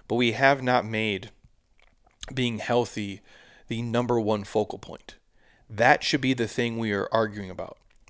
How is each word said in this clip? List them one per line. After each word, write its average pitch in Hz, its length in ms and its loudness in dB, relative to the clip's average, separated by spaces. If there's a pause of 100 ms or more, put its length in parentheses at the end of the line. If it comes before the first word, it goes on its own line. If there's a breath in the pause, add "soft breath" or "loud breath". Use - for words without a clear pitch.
But 110 80 0
we 120 160 4
have 135 300 4
not 123 220 2
made 110 460 -4 (1040)
being 120 240 -2
healthy 110 640 -2 (460 soft breath)
the 117 120 -4
number 120 400 0
one 107 240 0
focal 104 340 -2
point. - 360 -18 (560 soft breath)
That 117 340 4
should 143 160 0
be 131 140 2
the 117 140 0
thing 117 280 -2
we 113 160 -2
are 101 200 0
arguing 104 360 0
about. 90 300 -12 (320)